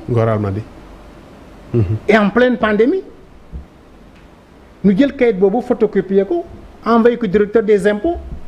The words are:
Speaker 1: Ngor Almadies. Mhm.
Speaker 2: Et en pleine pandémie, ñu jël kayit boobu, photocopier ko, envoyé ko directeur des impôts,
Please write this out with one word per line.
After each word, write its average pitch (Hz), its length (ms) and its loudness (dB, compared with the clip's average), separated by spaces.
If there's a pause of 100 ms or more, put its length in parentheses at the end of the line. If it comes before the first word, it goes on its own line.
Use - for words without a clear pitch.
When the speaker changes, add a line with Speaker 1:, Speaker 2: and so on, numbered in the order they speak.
Speaker 1:
Ngor 113 180 0
Almadies. 107 360 -2 (1080)
Mhm. 117 100 2 (260)
Speaker 2:
Et 214 80 4
en 208 120 2
pleine 247 280 2
pandémie, 233 440 0 (1800)
ñu 196 140 4
jël 277 180 0
kayit 233 240 2
boobu, 202 220 2
photocopier 196 640 0
ko, 339 200 -4 (400)
envoyé 233 320 2
ko 233 100 -4
directeur 208 360 2
des 202 240 2
impôts, 208 300 -2 (300)